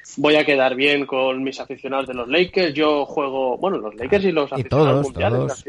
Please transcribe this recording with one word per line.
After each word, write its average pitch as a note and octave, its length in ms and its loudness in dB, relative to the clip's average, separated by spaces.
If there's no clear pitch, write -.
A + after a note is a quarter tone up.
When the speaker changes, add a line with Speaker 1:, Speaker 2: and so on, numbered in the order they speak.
Speaker 1:
voy D3 180 4
a D3+ 100 4
quedar C3 300 2
bien C#3+ 300 2
con C3 380 -2
mis C3+ 160 -6
aficionados C3+ 480 -6
de B2+ 60 -8
los A#2+ 140 -6
Lakers, F3 460 2
yo D3 320 2
juego, C3+ 520 -2
bueno, F#3 200 -2
los G#2+ 180 -8
Lakers F#3+ 300 0
y F#3 60 2
los D3 200 0
Speaker 2:
Y C3+ 40 -6
Speaker 1:
aficionados C3+ 360 2
Speaker 2:
todos, C#3+ 140 2
Speaker 1:
mundiales, A#2 340 -2
Speaker 2:
todos. C3+ 120 -2
Speaker 1:
así, - 180 -12